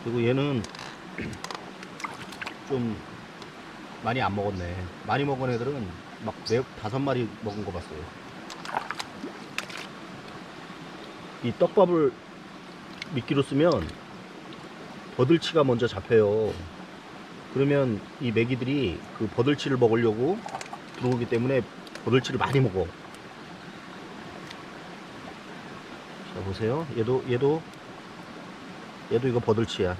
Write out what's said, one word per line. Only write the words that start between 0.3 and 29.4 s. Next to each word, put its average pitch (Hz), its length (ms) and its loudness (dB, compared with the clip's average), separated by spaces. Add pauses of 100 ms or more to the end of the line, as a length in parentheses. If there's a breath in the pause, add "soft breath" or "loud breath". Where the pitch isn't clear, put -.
<clears throat> - 1500 -10
좀 120 280 2 (1040)
많이 123 180 2
안 101 140 4
먹었네. 92 480 -2 (220)
많이 127 200 2
먹은 131 260 2
애들은 120 360 0 (380)
막 110 80 -4 (120)
네, 117 160 4 (200)
다섯 110 180 -2
마리 131 280 2 (140)
먹은 104 240 -4
거 101 60 -4
봤어요. 80 280 -8 (3500)
이 120 160 2
떡밥을 175 520 8 (1000)
미끼로 139 300 2
쓰면 135 440 4 (1300)
버들치가 156 460 6
먼저 120 240 6
잡혀요. 107 680 6 (1000)
그러면 135 460 4 (220)
이 123 100 2
메기들이 120 680 2 (200)
그 110 80 2
버들치를 135 500 4
먹으려고 120 640 6 (580)
들어오기 123 300 2
때문에 123 340 4 (440)
버들치를 127 340 4
많이 123 220 4
먹어. 95 240 4 (3500)
자, 95 120 -6
보세요. 110 420 0 (100)
얘도, 123 320 2
얘도, 139 320 4 (1500)
얘도 117 160 4
이거 120 120 4
버들치야. 104 600 2